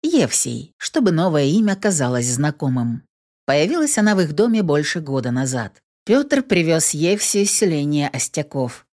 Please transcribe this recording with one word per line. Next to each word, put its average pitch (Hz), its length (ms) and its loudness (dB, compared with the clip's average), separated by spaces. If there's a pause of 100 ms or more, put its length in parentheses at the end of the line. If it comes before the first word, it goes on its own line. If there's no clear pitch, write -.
Евсей, 143 760 -2
чтобы - 340 0
новое 160 320 2
имя 196 320 2
казалось 131 500 0
знакомым. 127 800 -2 (420)
Появилась 220 520 0
она 208 180 4
в 190 40 2
их 156 120 0
доме 220 300 2
больше 151 380 0
года 135 300 -4
назад. 123 500 -4 (240)
Петр 269 380 2
привез 165 480 2
Евсе 202 540 0
с 196 80 0
селения 147 560 0
Остяков 139 760 -6 (140)